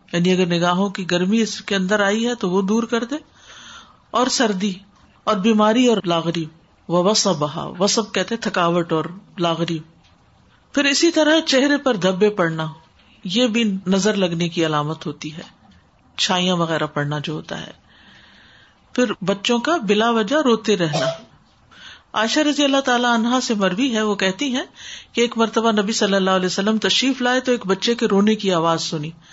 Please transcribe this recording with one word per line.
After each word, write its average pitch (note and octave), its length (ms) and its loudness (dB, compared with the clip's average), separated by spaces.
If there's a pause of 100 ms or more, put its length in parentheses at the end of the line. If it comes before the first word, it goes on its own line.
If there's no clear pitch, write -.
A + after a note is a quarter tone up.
(120)
یعنی F3 200 2
اگر F3+ 140 2
نگاہوں F3 440 0
کی F#3 200 -8
گرمی F#3 300 2
اس G#3+ 200 -4
کے - 140 -4
اندر G3 260 0
آئی G#3 260 0
ہے A#3+ 80 -2
تو G3 160 -4
وہ F#3+ 120 2
دور A3 200 0
کر A#3 220 -4
دے، B3+ 120 -8 (920)
اور B3 160 0
سردی G#3 460 0 (520)
اور G#3 120 0
بیماری A3 500 4
اور A3+ 180 4
لاغری، E3 400 -2 (440)
و F3 140 2
وصبہا، D#3+ 760 0
وصب G3+ 340 0
کہتے G3 220 -4
ہیں A#3 80 -8
تھکاوٹ F3 500 0
اور D#3 120 0 (340)
لاغری۔ E3 400 -2 (960)
پھر C#4 120 0
اسی C#4 260 2
طرح D#4 360 4
چہرے C#4+ 300 2
پر C4 200 0
دھبے F#3+ 340 2
پڑنا، D#3+ 360 -2 (580)
یہ A3 220 0
بھی G#3+ 300 0 (100)
نظر G3 280 2
لگنے F3 340 -2
کی E3 180 -2
علامت D3+ 400 -4
ہوتی D#3 300 -10
ہے، F3+ 60 -16 (760)
چھائیاں F3+ 380 0
وغیرہ D#3+ 300 0
پڑنا D3 320 -4
جو D3+ 140 -8
ہوتا D#3+ 340 -10
ہے۔ - 40 -18 (1200)
پھر B3 120 2 (160)
بچوں G3 380 -2
کا D4+ 180 0
بلا G#3+ 340 0
وجہ A3+ 260 0
روتے A3 400 2
رہنا۔ D#3+ 300 -2 (1040)
عائشہ A#3 280 0
رضی D4 240 2
اللہ C4+ 160 2
تعالی B3 240 0
عنہا A#3+ 360 2
سے B3 140 -2
مروی G3+ 400 0
ہے، A3 80 0
وہ G#3+ 120 0
کہتی G3 400 -2
ہیں D4 100 -4 (480)
کہ - 80 -2
ایک A#3 180 0
مرتبہ A3+ 340 2
نبی G#3 200 0
صلی G3+ 220 0
اللہ F#3+ 160 2
علیہ F#3 160 2
وسلم G3+ 320 0
تشریف B3+ 440 0
لائے B3 180 2
تو B3+ 120 0
ایک A#3 140 -2
بچے F#3+ 280 0
کے A#3 120 -2
رونے G#3 280 4
کی G#3 180 -2
آواز E3 300 2
سنی۔ D#3 280 -6 (220)